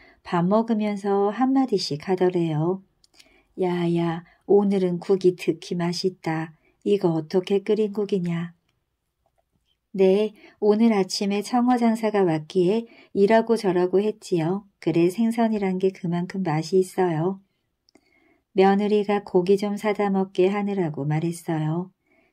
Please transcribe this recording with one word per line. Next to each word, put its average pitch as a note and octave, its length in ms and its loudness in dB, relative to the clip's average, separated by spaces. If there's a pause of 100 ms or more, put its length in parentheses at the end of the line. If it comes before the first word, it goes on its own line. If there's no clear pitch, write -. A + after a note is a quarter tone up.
(240)
밥 F3 220 -2
먹으면서 G#3 840 0
한마디씩 A#3+ 800 -2
하더래요. F3+ 720 0 (800)
"야야, E3+ 600 -2 (240)
오늘은 G3 520 2
국이 F#3 360 2
특히 E3 400 -4
맛있다. E3+ 800 -4 (300)
이거 G3 280 0
어떻게 F#3 480 -2
끓인 G#3 340 -2
국이냐?" F3 600 -4 (1400)
"네, G3+ 420 2 (260)
오늘 G#3+ 340 4
아침에 G3+ 480 -2
청어 B3 360 0
장사가 A3 460 2
왔기에 F3+ 640 0 (280)
이라고 A3+ 440 4
저라고 F3+ 440 0
했지요. F#3+ 640 -2 (140)
그래 E3+ 300 2
생선이란 A3 720 0
게 F#3+ 100 2
그만큼 F3 540 -6
맛이 D#3+ 340 -2
있어요." F#3 640 -2 (1120)
며느리가 G3+ 680 2
고기 F#3+ 340 2
좀 G#3 200 -4
사다 G3+ 320 -2
먹게 F#3+ 380 0
하느라고 G3 580 -4
말했어요. D#3+ 840 -4 (420)